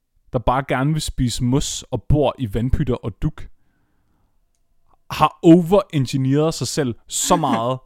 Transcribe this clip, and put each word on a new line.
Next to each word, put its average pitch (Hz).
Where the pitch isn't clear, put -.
der 127
bare 127
gerne 139
vil 151
spise 127
mos 127
og -
bor 139
i 117
vandpytter 120
og -
duk, -
har 147
overengineeret 156
sig 127
selv 131
så -
meget, 127